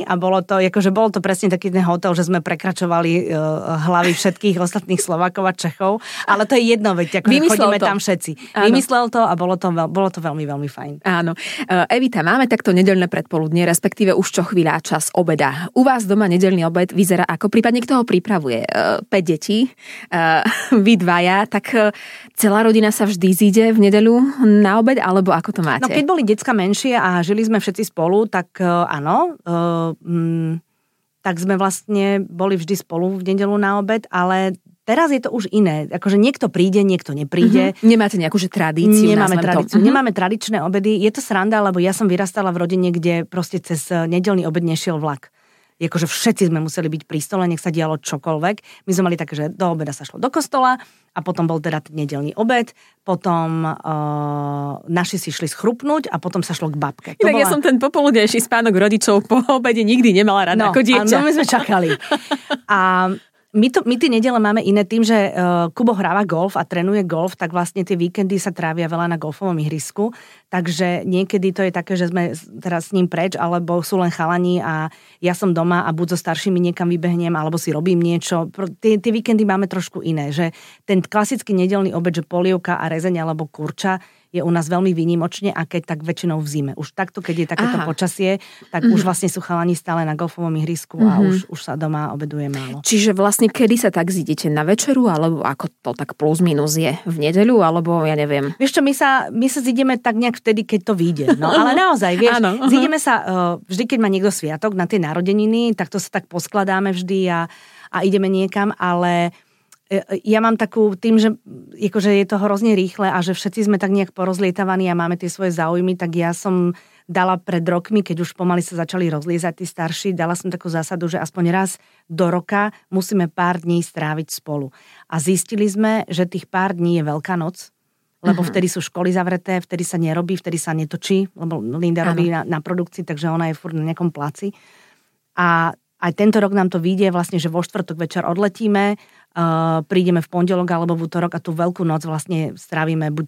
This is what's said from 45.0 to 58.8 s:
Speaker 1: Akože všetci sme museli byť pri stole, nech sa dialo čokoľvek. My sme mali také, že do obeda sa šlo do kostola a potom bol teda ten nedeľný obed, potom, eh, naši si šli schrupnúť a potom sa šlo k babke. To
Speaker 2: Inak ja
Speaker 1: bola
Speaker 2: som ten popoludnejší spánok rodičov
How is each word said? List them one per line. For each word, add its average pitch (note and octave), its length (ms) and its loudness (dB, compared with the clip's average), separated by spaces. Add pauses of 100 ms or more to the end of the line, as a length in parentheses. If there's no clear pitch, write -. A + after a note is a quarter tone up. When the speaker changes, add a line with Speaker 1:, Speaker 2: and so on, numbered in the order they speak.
Speaker 1:
Akože E3 300 -4
všetci G#3 400 0
sme E3 140 0
museli D#3+ 280 -4
byť D#3 160 -6
pri - 140 -8
stole, F#3 280 -4
nech E3+ 120 0
sa - 120 -6
dialo D#3 260 -2
čokoľvek. D#3+ 600 -4 (280)
My F#3+ 80 -4
sme F#3+ 120 0
mali F3 120 0
také, E3 180 -8
že D3+ 140 -4
do F#3 220 -4
obeda D#3 200 -4
sa C#3 140 -12
šlo - 140 -16
do - 100 -2
kostola C4 500 0 (320)
a - 100 -12
potom E3+ 260 -2
bol E3 120 0
teda D#3 220 -4
ten D3+ 140 -14
nedeľný D3 400 -4
obed, A#3 400 0 (300)
potom, E3 640 -2
eh, D#3+ 80 -4 (1120)
naši F3 320 -2
si - 120 -8
šli D3+ 160 -6
schrupnúť C4 600 -2
a - 100 -4
potom F3+ 240 -4
sa F3 100 -6
šlo E3 160 -6
k D#3 100 -6
babke. - 380 -8
To A4 80 0
Speaker 2:
Inak D#4+ 120 6
ja - 40 4
Speaker 1:
bola C#4 120 4
Speaker 2:
som D4 100 0
ten C4 160 4
popoludnejší A#3+ 640 4
spánok A3+ 360 2
rodičov G#3 480 4